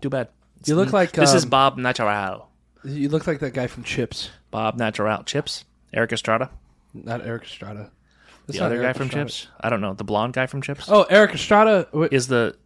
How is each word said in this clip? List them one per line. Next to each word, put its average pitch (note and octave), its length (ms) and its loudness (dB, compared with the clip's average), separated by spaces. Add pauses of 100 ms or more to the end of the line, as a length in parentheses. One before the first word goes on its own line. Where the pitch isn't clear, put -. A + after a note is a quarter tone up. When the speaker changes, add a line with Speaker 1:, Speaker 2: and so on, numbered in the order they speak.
Speaker 1:
Too C#3+ 80 -4
bad. C3 180 -4 (380)
Speaker 2:
You D3+ 100 0
look E3+ 160 2
like, F#3 220 2
Speaker 1:
This C#3 200 6
is B2+ 120 4
Speaker 2:
um, A#2+ 40 -8
Speaker 1:
Bob C3+ 280 4
Natural. G#2 720 -2 (340)
Speaker 2:
You C#3 240 -4
look D3+ 200 -2
like D#3 120 -2
that C3+ 140 -6
guy B2+ 140 -4
from A#2+ 160 -12
Chips. - 460 -6 (220)
Speaker 1:
Bob A2 260 -4
Natural. G#2+ 460 -2
Chips? - 400 -6 (300)
Eric A2+ 180 -2
Estrada? A#2 380 -2 (440)
Speaker 2:
Not - 320 -10
Eric A#2 180 -8
Estrada. G#2 480 -16 (560)
That's - 100 -10
Speaker 1:
The - 60 -2
Speaker 2:
not - 40 0
Speaker 1:
other A#2 80 0
Speaker 2:
Eric B2 120 0
Speaker 1:
guy B2+ 60 0
from C3+ 140 -6
Speaker 2:
Estrada. C#3+ 220 -4
Speaker 1:
Chips? - 180 -12 (140)
I - 80 -2
don't A#2 100 0
know. G2 140 -4
The G#2 100 -10
blonde G#2+ 300 -2
guy B2+ 140 -2
from C#3 140 -8
Chips? - 280 -10
Speaker 2:
Oh, G3+ 140 8
Eric G3+ 300 6
Estrada G#3 580 4
w- - 200 0
Speaker 1:
Is B2+ 160 2
the A#2 380 0